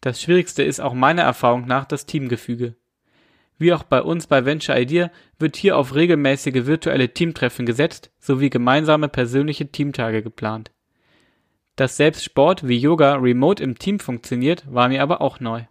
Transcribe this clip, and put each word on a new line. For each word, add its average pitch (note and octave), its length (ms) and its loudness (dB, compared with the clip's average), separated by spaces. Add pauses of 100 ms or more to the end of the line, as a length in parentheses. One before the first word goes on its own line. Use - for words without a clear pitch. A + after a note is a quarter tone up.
Das B2 200 -6
Schwierigste F3 420 0
ist C#3+ 160 -2
auch C3+ 140 -6
meiner D3 300 2
Erfahrung B2 420 0
nach C3 200 -2
das C#3 200 -8
Teamgefüge. A#2+ 680 -6 (840)
Wie E3+ 160 4
auch D#3 100 -4
bei - 180 2
uns E3 260 -4
bei C3 180 2
Venture C#3+ 320 -2
Idea E3 340 0 (260)
wird D#3 200 -2
hier G3 200 2
auf C3 160 0
regelmäßige C#3 720 2
virtuelle C#3 480 0
Teamtreffen C3 520 -2
gesetzt B2 540 -2
sowie C3+ 300 0
gemeinsame D3+ 600 2
persönliche C#3 580 -2
Teamtage A#2+ 560 -4
geplant. A2 480 -10 (1040)
Dass C3 200 0
selbst D#3 300 2
Sport D3+ 420 2
wie B2 100 2
Yoga C#3+ 380 4
remote C3 480 2
im C3 160 -6
Team G3+ 200 -4
funktioniert, C3 680 -4
war B2 200 2
mir C3+ 120 0
aber D3 200 0
auch C#3 180 -4
neu. A#2 320 -6